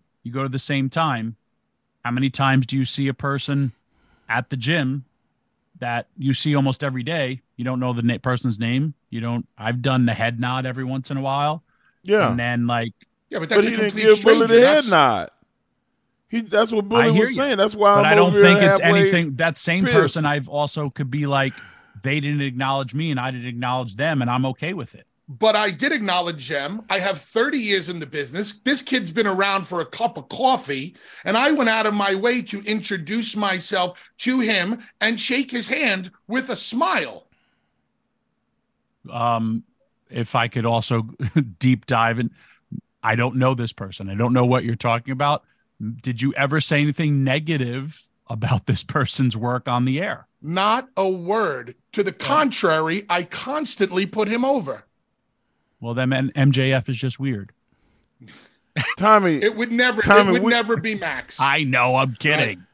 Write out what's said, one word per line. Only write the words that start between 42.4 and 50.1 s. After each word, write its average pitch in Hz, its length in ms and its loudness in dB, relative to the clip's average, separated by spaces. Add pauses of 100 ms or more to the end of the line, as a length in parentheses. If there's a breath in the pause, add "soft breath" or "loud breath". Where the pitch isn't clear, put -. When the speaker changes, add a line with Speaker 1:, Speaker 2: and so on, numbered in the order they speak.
Speaker 1:
I 113 120 2
don't 120 200 0
know 131 180 2
this 120 200 -4
person. 98 360 -12
I 98 60 -8
don't 120 180 0
know 123 120 4
what 123 180 2
you're 117 120 -2
talking 117 360 -2
about. 143 320 0 (580)
Did 120 200 -6
you 135 140 0
ever 143 260 0
say 147 200 0
anything 147 420 0
negative 135 760 -4 (260)
about 113 400 -2
this - 160 -2
person's 127 520 -2
work 120 320 -4
on 123 180 0
the 131 160 -2
air? 196 260 -8 (140)